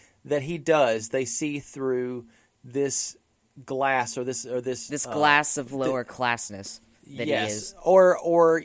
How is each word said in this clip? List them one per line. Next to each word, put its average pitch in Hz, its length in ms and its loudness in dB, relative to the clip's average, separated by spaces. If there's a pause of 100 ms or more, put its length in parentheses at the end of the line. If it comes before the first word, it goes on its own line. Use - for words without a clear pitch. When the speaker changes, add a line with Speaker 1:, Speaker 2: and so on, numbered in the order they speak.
(260)
Speaker 1:
that 139 180 0
he 165 140 -6
does, 127 520 2
they 131 160 0
see 147 340 -6
through 127 680 -4 (380)
this 131 520 -4 (500)
glass 131 520 -2
or 127 80 -4
this, 127 200 -6
or 123 160 -4
this, 123 260 -6
Speaker 2:
This 143 200 -4
Speaker 1:
uh, 123 60 -10
Speaker 2:
glass 147 440 2
of 131 120 -8
Speaker 1:
th- 135 100 -10
Speaker 2:
lower 131 260 -2
classness 117 760 -6 (360)
that 120 100 -6
Speaker 1:
yes, 113 240 -2
Speaker 2:
he 104 60 -6
is. - 260 -10
Speaker 1:
or, 180 340 6
or, 165 480 4